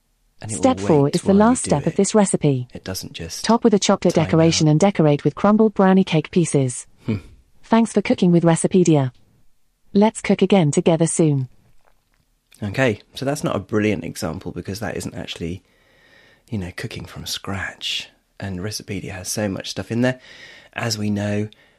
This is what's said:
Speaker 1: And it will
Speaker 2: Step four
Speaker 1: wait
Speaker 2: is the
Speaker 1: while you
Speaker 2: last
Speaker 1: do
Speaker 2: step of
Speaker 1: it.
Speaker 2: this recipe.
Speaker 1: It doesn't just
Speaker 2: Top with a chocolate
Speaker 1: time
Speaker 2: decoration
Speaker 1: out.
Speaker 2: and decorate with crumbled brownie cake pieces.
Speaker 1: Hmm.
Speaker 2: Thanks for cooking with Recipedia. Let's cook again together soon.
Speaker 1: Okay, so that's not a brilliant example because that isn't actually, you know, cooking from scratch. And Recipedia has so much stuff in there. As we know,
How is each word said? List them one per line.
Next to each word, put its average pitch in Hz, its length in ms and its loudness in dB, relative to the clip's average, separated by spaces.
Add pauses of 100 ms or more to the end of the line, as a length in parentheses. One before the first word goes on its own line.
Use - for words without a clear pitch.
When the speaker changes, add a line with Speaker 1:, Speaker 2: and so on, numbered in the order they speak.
(400)
Speaker 1:
And 107 100 -12
it 110 60 -6
will - 60 -6
Speaker 2:
Step 254 180 2
four 156 240 4
Speaker 1:
wait 151 100 0
Speaker 2:
is 175 80 -2
the - 60 -2
Speaker 1:
while 196 80 4
you 202 40 6
Speaker 2:
last 233 240 2
Speaker 1:
do - 60 -4
Speaker 2:
step 143 120 0
of 170 100 -2
Speaker 1:
it. - 40 -20
Speaker 2:
this 196 180 0
recipe. 147 600 0
Speaker 1:
It - 100 -18
doesn't - 280 -10
just - 320 -12
Speaker 2:
Top 226 180 2
with 214 120 4
a 196 40 4
chocolate 190 360 2
Speaker 1:
time 165 100 2
Speaker 2:
decoration 160 420 4
Speaker 1:
out. 151 60 6
Speaker 2:
and 156 80 4
decorate 160 440 2
with 147 120 -2
crumbled 214 380 4
brownie 190 300 4
cake - 280 -2
pieces. 143 540 0 (200)
Speaker 1:
Hmm. 110 100 -2 (460)
Speaker 2:
Thanks 226 300 2
for 202 100 0
cooking 185 300 2
with 170 100 4
Recipedia. 165 680 2 (840)
Let's 208 260 2
cook - 220 0
again 185 300 4
together 165 340 2
soon. 147 420 0 (1120)
Speaker 1:
Okay, 110 380 -2 (140)
so - 100 -10
that's 147 200 -4
not - 120 -2
a 107 40 -6
brilliant 104 440 -2
example - 480 -10
because 92 280 -12
that 101 160 -8
isn't - 180 -10
actually, 85 480 -10 (880)
you 113 80 -6
know, 90 180 -10
cooking - 300 -12
from - 200 -16
scratch. - 840 -10 (300)
And 95 220 -10
Recipedia 101 520 -10
has 92 160 -12
so 107 200 -4
much - 220 -8
stuff - 200 -10
in 117 120 -2
there. 127 180 -2 (520)
As 113 260 -6
we 104 120 -4
know, 104 380 -4 (300)